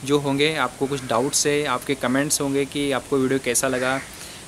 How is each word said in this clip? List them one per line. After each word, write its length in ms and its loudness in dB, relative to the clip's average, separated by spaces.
जो 140 4
होंगे, 360 2
आपको 320 -2
कुछ 180 -4
डाउट्स 420 2
है, 180 2
आपके 300 0
कमेंट्स 460 0
होंगे 240 0
कि 260 -2
आपको 260 0
वीडियो 220 2
कैसा 280 0
लगा, 340 0